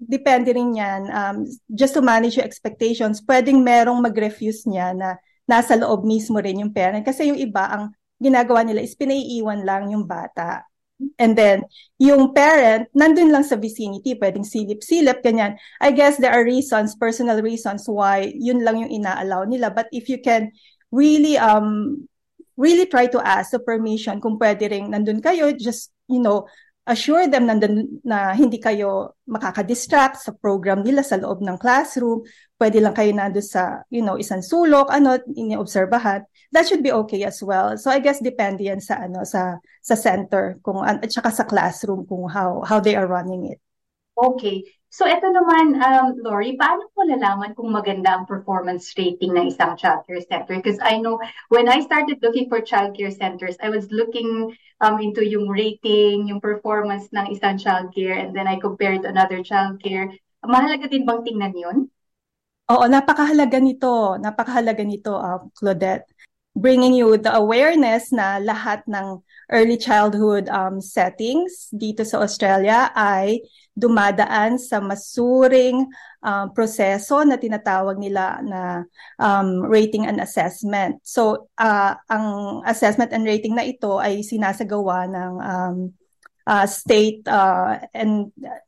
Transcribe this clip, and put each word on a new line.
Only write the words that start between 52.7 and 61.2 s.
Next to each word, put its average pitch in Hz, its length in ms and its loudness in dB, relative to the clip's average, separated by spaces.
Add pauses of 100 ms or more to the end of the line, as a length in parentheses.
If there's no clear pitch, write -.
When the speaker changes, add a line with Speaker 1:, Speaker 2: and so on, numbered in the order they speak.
Speaker 2:
centers, 180 480 -8
I 214 160 -6
was 202 160 -4
looking, 226 640 -4 (320)
um, 214 160 2
into 208 240 -2
yung 208 240 -2
rating, 208 800 0
yung 202 80 -6
performance 208 720 -4
ng 202 240 -6
isang 196 240 -2
childcare, 190 640 -4
and 190 160 -8
then 196 80 -4
I 190 160 -4
compared 190 400 -2
to 196 80 -6
another 185 320 0
childcare. 196 720 -4 (320)
Mahalaga 277 400 0
din 269 240 -2
bang 233 160 -2